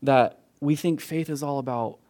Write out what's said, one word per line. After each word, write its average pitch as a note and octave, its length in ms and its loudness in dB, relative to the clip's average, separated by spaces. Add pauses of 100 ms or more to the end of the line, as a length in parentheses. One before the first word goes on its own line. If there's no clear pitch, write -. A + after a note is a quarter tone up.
that C3 380 4 (180)
we D3 160 0
think D#3 260 -2
faith D#3+ 300 -6
is D3 140 -6
all C#3+ 160 -2
about A#2+ 380 -4 (120)